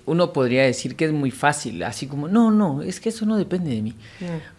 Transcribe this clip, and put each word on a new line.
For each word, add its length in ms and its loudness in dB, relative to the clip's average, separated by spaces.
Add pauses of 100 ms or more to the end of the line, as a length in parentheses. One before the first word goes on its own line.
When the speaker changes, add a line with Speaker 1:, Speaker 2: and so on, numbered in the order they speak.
Speaker 1:
uno 280 2
podría 300 4
decir 320 0
que 100 0
es 60 2
muy 200 0
fácil, 500 0
así 260 -6
como, 200 -6
"No, 240 4
no, 320 2
es 160 -8
que 100 -4
eso 160 -6
no 120 0
depende 340 -2
de 100 -2
mí". 100 -4 (280)
Speaker 2:
Mm. 60 -10 (340)